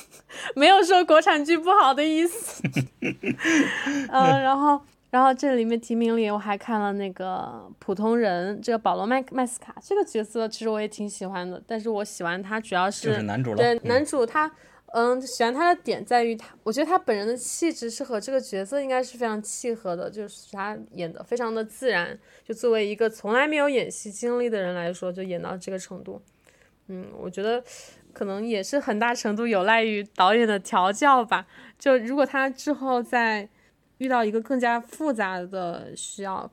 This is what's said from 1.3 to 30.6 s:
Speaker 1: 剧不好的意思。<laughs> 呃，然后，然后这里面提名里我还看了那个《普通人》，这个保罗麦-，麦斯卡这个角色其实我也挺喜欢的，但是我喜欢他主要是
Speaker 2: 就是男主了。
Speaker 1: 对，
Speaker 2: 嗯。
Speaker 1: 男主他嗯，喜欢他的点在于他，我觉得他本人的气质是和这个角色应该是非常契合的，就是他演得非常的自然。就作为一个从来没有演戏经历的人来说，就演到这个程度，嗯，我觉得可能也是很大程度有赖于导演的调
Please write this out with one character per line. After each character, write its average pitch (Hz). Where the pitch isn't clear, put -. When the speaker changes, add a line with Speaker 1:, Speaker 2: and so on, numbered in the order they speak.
Speaker 1:
剧 320
不 330
好 285
的 285
意 311
思。 -
<laughs> 285
呃， 262
然 269
后， 285
然 254
后 262
这 262
里 233
面 226
提 233
名 226
里 226
我 208
还 202
看 220
了 202
那 196
个 185
《普 -
通 220
人》， 196
这 220
个 226
保 190
罗 190
麦-， 254
麦 254
斯 -
卡 -
这 -
个 403
角 220
色 220
其 220
实 226
我 214
也 214
挺 208
喜 202
欢 185
的， 180
但 226
是 214
我 214
喜 202
欢 175
他 214
主 220
要 185
是 -
Speaker 2:
就 220
是 208
男 131
主 131
了。 208
Speaker 1:
对， 233
Speaker 2:
嗯。 233
Speaker 1:
男 240
主 277
他 311
嗯， 240
喜 254
欢 233
他 339
的 349
点 196
在 240
于 233
他， 220
我 220
觉 240
得 311
他 359
本 262
人 202
的 240
气 302
质 233
是 220
和 254
这 262
个 269
角 196
色 277
应 269
该 254
是 247
非 240
常 214
契 233
合 196
的， 175
就 208
是 -
他 208
演 170
得 -
非 233
常 226
的 220
自 233
然。 175
就 226
作 233
为 220
一 208
个 220
从 208
来 262
没 302
有 285
演 226
戏 -
经 240
历 247
的 214
人 180
来 175
说， 180
就 185
演 180
到 175
这 180
个 190
程 185
度， 202
嗯， 185
我 -
觉 185
得 233
可 -
能 196
也 214
是 277
很 226
大 233
程 214
度 233
有 202
赖 226
于 214
导 185
演 233
的 208
调 190